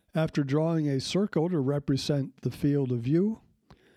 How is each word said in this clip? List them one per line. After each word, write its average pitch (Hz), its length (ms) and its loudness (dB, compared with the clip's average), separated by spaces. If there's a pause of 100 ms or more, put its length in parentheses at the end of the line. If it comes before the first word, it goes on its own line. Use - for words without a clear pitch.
(140)
After 156 300 0
drawing 156 440 0
a 135 120 0
circle 175 480 0
to 180 100 0
represent 139 840 -2
the 131 80 -2
field 143 420 0
of 120 80 -2
view, 170 400 0 (560)